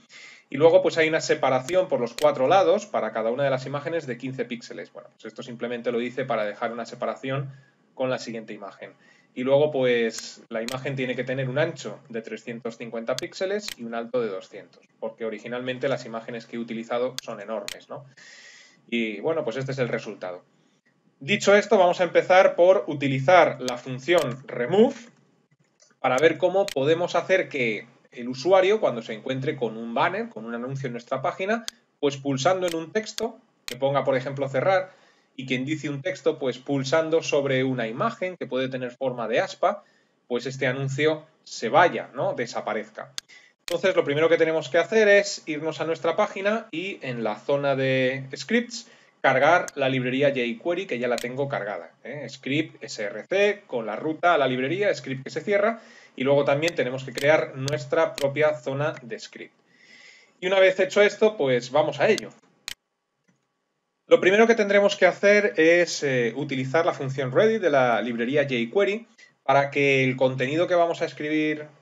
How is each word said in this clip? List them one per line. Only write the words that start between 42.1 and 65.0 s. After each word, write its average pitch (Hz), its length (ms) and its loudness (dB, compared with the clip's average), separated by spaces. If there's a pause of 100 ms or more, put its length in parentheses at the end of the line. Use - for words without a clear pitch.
¿no? 165 220 -2
Desaparezca. 110 760 -6 (560)
Entonces, 185 300 2
lo 160 80 2
primero 151 240 2
que 165 80 6
tenemos 160 320 0
que 170 80 2
hacer 208 320 4
es 202 360 4
irnos 156 360 -6
a 156 40 -2
nuestra 165 300 -2
página 208 560 -2
y 180 300 -8
en 120 240 -6
la 107 100 -2
zona 143 400 0
de 135 580 0
scripts - 560 -4 (300)
cargar 143 460 4 (100)
la 135 140 0
librería 131 400 2
jQuery, 131 560 -2
que 127 140 -6
ya 123 100 -2
la 120 80 0
tengo 127 320 -6
cargada, 98 420 -8 (140)
¿eh? 135 240 -12
Script - 520 -6
S 113 220 -10
R 104 220 -8
C 202 420 0
con 117 180 -6
la 107 120 -6
ruta 156 380 2
a - 20 4
la 135 100 4
librería, 151 460 0
script 135 320 -8
que - 60 -10
se 156 100 -6
cierra, 208 400 0 (340)
y - 80 -6
luego 139 220 4
también 147 300 0
tenemos 131 280 -4
que 131 80 -12
crear 143 460 2
nuestra 151 560 -2
propia 147 400 0
zona 147 480 -4
de 117 180 -12
script. - 340 -18 (840)
Y 180 80 -6
una 190 140 4
vez 185 180 6
hecho 202 220 4
esto, 208 340 4
pues 127 360 0
vamos 147 280 2
a 165 80 4
ello. 117 220 0 (1800)
Lo 165 140 6
primero 202 240 6
que 226 80 6
tendremos 202 420 4
que 185 120 4